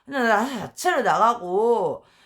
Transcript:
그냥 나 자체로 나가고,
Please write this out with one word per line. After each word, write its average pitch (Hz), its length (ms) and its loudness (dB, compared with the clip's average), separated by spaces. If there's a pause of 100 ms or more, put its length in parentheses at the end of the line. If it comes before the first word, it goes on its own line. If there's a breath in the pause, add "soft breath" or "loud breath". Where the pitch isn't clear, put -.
그냥 262 240 -2
나 214 180 2
자체로 269 560 -4
나가고, 196 1000 0 (220 soft breath)